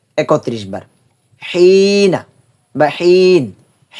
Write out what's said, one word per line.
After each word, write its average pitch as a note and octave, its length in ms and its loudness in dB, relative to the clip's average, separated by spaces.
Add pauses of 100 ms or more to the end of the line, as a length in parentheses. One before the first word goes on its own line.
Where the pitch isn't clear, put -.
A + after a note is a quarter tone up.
(160)
একত্রিশ C#3 500 -4
বার। F#2+ 140 -12 (760)
হিনা G3 720 2 (520)
বা D3+ 100 0
হিন, F3 640 0 (480)